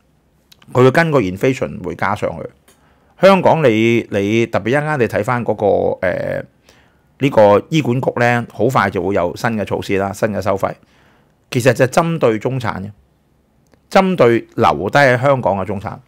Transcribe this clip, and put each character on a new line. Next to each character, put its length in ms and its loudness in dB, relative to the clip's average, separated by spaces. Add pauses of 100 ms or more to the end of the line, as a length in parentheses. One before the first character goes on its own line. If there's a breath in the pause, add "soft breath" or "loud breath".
(720)
佢 100 4
會 80 6
跟 200 0
個 100 4
inflation 640 -4
會 120 -8
加 200 -2
上 140 -4 (100)
去。 100 -12 (720 soft breath)
香 200 4
港 220 2
你， 460 2
你 380 0
特 120 -2
別 100 -6
一 60 0
陣 60 0
間 180 -4
你 80 2
睇 160 -2
返 220 -4
嗰 100 -2
個， 100 -4 (360)
呃， 420 -4 (760 soft breath)
呢 100 0
個 400 6
醫 120 0
管 200 -2
局 140 -2
呢， 360 0
好 140 -2
快 240 2
就 120 -4
會 120 -2
有 220 -2
新 160 -4
嘅 120 -4
措 180 -4
施 160 -4
啦， 140 -2
新 180 -4
嘅 120 -6
收 160 -2
費。 160 -4 (800 soft breath)
其 100 -2
實 100 4
就 140 2
針 320 0
對 220 0
中 200 -4
產 220 -8
嘅， 100 -14 (1000)
針 260 2
對 400 2
留 340 0
低 80 0
喺 240 4
香 180 2
港 180 0
嘅 80 -6
中 140 -8
產。 180 -12 (100)